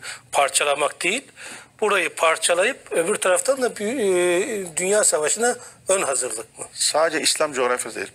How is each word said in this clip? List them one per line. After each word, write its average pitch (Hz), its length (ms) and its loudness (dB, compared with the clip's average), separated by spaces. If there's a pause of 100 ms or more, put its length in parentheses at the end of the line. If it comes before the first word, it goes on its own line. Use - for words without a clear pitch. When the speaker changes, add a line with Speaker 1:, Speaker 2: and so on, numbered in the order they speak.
(320)
Speaker 1:
parçalamak 143 720 0
değil, 214 280 -2 (500)
burayı 196 340 0
parçalayıp 175 640 2 (140)
öbür 175 240 0
taraftan 196 460 2
da 226 160 -2
bir, 208 100 -4
e, 190 920 0
dünya 196 260 2
savaşına 196 520 0 (340)
ön - 120 2
hazırlık 123 580 -6
mı? - 140 -12
Speaker 2:
Sadece 156 480 0
İslam 147 320 0
coğrafyası 123 460 -2
değil, 101 160 -8